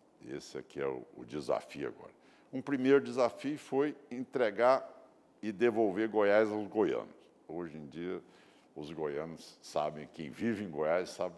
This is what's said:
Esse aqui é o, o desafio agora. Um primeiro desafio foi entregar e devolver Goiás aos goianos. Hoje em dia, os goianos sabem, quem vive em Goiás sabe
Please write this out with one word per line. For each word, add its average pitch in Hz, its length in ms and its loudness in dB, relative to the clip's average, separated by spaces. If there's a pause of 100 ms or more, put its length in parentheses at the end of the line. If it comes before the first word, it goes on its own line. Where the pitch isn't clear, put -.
(280)
Esse 69 300 -12
aqui 69 240 -10
é 69 60 0
o, 64 160 -4 (120)
o 62 80 -14
desafio 65 640 -4
agora. - 240 -12 (400)
Um 131 100 -6
primeiro 139 380 4
desafio 123 580 0
foi 139 380 -2 (160)
entregar 123 840 2 (480)
e 107 100 -4
devolver 107 580 2
Goiás 104 420 6
aos 107 160 -4
goianos. 85 460 0 (340)
Hoje 80 300 -10
em 76 100 -12
dia, 85 340 -8 (540)
os 76 160 -10
goianos 78 680 -6
sabem, 76 520 -4
quem 78 160 -10
vive 104 360 -2
em 92 40 -8
Goiás 80 420 0
sabe 90 260 -6